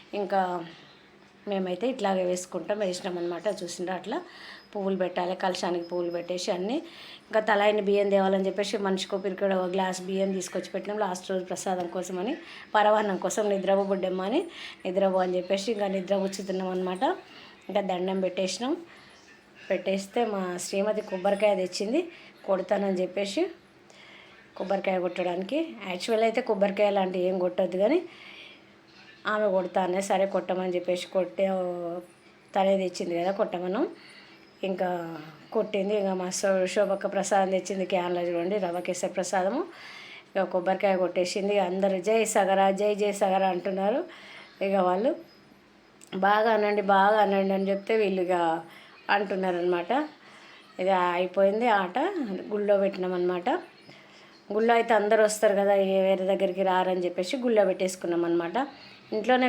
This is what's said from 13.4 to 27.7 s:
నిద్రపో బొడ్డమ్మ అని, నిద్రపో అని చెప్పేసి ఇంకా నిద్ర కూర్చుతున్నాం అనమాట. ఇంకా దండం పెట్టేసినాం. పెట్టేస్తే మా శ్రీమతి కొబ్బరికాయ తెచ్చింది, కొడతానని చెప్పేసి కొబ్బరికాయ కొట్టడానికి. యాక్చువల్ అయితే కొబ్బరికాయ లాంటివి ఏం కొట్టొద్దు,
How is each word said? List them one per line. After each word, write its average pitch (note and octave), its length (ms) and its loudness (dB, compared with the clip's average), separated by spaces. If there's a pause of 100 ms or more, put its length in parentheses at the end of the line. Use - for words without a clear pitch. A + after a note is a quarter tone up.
నిద్రపో G3 340 2
బొడ్డమ్మ F#3 380 -2
అని, C4 260 -2 (380)
నిద్రపో F#3+ 340 2
అని F3+ 180 0
చెప్పేసి G3 340 -2
ఇంకా G3+ 160 -2
నిద్ర F#3+ 300 0
కూర్చుతున్నాం F#3+ 520 -4
అనమాట. F#3 340 -2 (640)
ఇంకా G3 120 0
దండం F#3+ 400 -2
పెట్టేసినాం. F#3+ 560 -2 (920)
పెట్టేస్తే G3 560 -2
మా F#3+ 320 -4
శ్రీమతి G3+ 440 -2
కొబ్బరికాయ G3+ 540 2
తెచ్చింది, G#3 540 -2 (360)
కొడతానని G3 560 0
చెప్పేసి G3 460 -2 (1120)
కొబ్బరికాయ F#3+ 420 0
కొట్టడానికి. F#3 760 -2 (120)
యాక్చువల్ G#3+ 360 0
అయితే A3+ 180 2
కొబ్బరికాయ G3+ 480 2
లాంటివి F#3 360 0
ఏం F#3 140 0
కొట్టొద్దు, F3+ 380 0